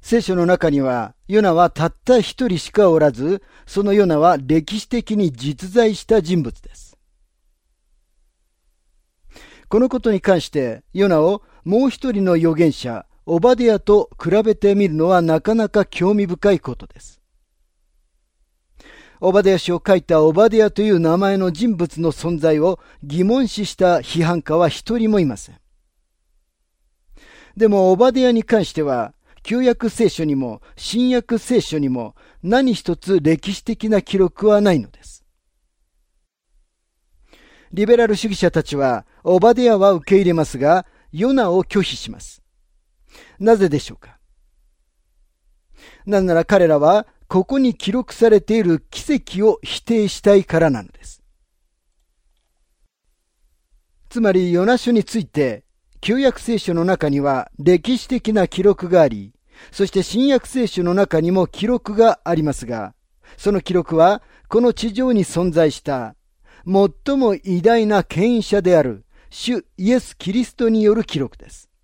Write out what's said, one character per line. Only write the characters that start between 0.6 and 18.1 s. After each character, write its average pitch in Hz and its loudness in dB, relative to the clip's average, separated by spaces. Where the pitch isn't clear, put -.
に 143 0
は、 123 -4
ヨ 208 0
ナ 190 2
は 170 4
た 165 -4
っ - -8
た 247 4
一 - -6
人 185 -2
し - -10
か 202 4
お 160 4
ら 151 2
ず、 147 -6
そ 202 -4
の 202 0
ヨ 202 2
ナ 156 0
は 165 4
歴 151 -4
史 - -18
的 214 -4
に 185 0
実 135 -10
在 220 2
し - -12
た 220 2
人 170 -2
物 117 -8
で - -20
す。 - -20
こ 208 0
の 254 0
こ 254 -6
と 220 -2
に 190 -2
関 180 0
し - -14
て、 120 -6
ヨ 196 0
ナ 160 2
を 190 0
も 226 0
う - 0
一 262 -8
人 202 -2
の 180 2
預 165 0
言 160 2
者、 117 -10
オ 165 -2
バ 247 0
デ 240 -2
ヤ 214 2
と 208 0
比 170 -4
べ 214 0
て 202 0
み 202 0
る 156 -4
の 160 0
は 180 2
な 160 0
か 214 -2
な 226 -2
か 202 0
興 190 -2
味 202 0
深 190 -2
い 175 -2
こ 123 -12
と - -20
で - -20
す。 - -20